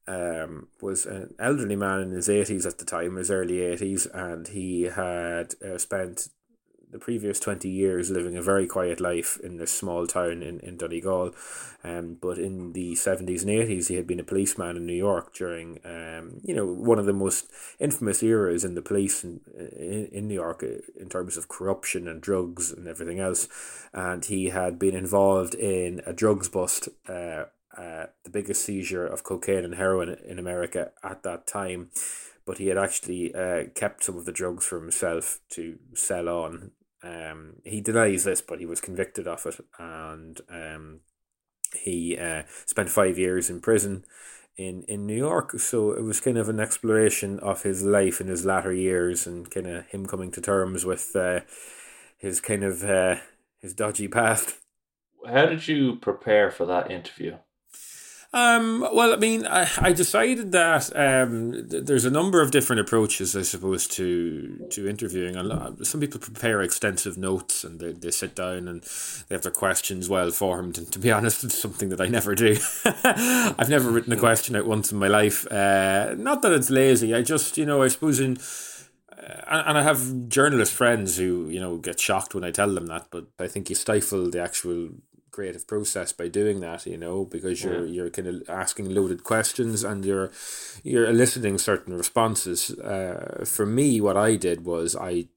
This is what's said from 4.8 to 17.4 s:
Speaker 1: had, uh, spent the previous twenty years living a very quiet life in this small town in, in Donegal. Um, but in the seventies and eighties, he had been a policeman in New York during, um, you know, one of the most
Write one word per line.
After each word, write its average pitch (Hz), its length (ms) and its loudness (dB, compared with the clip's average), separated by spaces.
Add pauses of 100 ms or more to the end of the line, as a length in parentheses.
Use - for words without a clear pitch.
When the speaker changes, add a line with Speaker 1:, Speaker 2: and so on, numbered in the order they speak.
Speaker 1:
had, 87 720 -4 (100)
uh, 92 140 -8
spent 92 480 -6 (640)
the - 80 -16
previous 104 420 -4
twenty 95 300 -4
years 92 400 0
living 87 260 -4
a 87 60 -6
very 95 240 4
quiet 90 340 -2
life 87 420 -2
in 90 140 -12
this 82 140 -6
small 87 360 -4
town 85 360 -2
in, 85 180 -10
in 90 160 -16
Donegal. 90 580 -4 (500)
Um, 85 360 -8
but 90 160 -6
in 90 380 -8
the 87 220 -6
seventies 92 460 -2
and 101 80 -2
eighties, 107 380 0
he 92 60 -2
had 90 120 -4
been 87 140 -4
a 82 40 -10
policeman 95 520 -4
in 87 100 -6
New 87 60 -6
York 90 400 -2
during, 85 540 -10
um, 82 560 -14
you - 120 -6
know, 104 120 0
one 107 320 4
of 101 80 0
the 101 80 4
most 95 360 -2 (280)